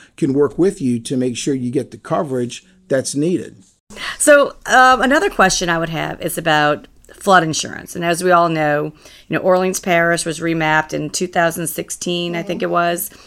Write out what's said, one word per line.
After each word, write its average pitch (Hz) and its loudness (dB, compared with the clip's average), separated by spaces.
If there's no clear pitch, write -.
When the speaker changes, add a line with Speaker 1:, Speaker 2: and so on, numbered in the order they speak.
Speaker 1:
can 135 0
work 143 2
with 190 2
you 123 0
to 127 -6
make 127 -2
sure 143 -2
you 123 -4
get 123 -4
the - -18
coverage 131 -4
that's 135 -2
needed. 151 -4
Speaker 2:
So, 285 4
um, 254 6
another 311 2
question 185 2
I 165 0
would 165 -2
have 160 -6
is - -6
about 151 0
flood 185 4
insurance. - -6
And 170 -6
as 170 -2
we 180 2
all 170 4
know, 151 0
you 160 -2
know, - -2
Orleans 185 2
Parish 170 2
was 160 -6
remapped 156 0
in 151 -6
two 180 -4
thousand 170 -2
sixteen, 175 -6
I 170 -6
think 180 -6
it 175 -2
was, 170 -2